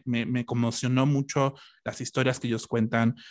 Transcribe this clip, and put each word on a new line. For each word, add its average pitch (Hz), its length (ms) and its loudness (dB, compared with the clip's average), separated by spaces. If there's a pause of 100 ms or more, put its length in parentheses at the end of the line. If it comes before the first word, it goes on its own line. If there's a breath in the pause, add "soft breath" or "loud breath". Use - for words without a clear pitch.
me, 117 180 0
me 120 220 -2
conmocionó 120 580 0
mucho 139 480 2 (320 loud breath)
las - 160 -8
historias 131 400 0
que - 80 -6
ellos 113 180 -2
cuentan, 117 480 2 (160 loud breath)